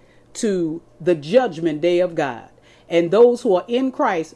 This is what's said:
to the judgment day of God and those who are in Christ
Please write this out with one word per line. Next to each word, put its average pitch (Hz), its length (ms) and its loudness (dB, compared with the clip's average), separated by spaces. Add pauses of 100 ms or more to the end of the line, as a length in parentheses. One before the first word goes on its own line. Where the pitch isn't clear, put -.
(340)
to 175 480 -4 (180)
the 170 140 2
judgment 165 680 0
day 175 200 2
of 175 140 -2
God 135 360 -6 (380)
and 170 220 0
those 240 320 4
who 202 120 2
are 175 120 0
in 254 240 -2
Christ 202 460 -2